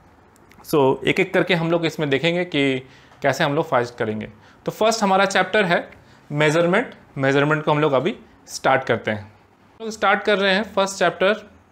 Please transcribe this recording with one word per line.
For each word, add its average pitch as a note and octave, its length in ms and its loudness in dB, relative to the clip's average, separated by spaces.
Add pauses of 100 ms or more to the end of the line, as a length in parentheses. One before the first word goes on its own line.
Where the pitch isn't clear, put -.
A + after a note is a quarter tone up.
(760)
So C#3 300 4
एक D#3 160 0
एक F3+ 140 -2
करके F3+ 200 0
हम E3 160 -2
लोग E3 160 0
इसमें D3+ 240 -4
देखेंगे E3+ 340 0
कि C#3 420 -2 (360)
कैसे C#3 220 0
हम C#3+ 100 0
लोग D#3+ 140 -2
फाइट A#2+ 200 0 (100)
करेंगे। G#2+ 300 -6 (380)
तो D#3+ 60 -4
फर्स्ट A3 300 0
हमारा F#3+ 220 2
चैप्टर F#3+ 400 0
है F3+ 260 0 (420)
मेजरमेंट, E3+ 580 2 (280)
मेजरमेंट C#3+ 460 2
को E3 60 2
हम D3+ 80 2
लोग D3+ 140 2
अभी C3+ 240 0 (300)
स्टार्ट - 380 0
करते A2+ 260 -2
हैं। G#2 100 -4
हम - 640 -20
लोग A3 60 -8
स्टार्ट G3+ 320 0
कर G#3 160 0
रहे G3 160 2
हैं G3 80 0
फर्स्ट G3 360 -4
चैप्टर F#3+ 600 0 (140)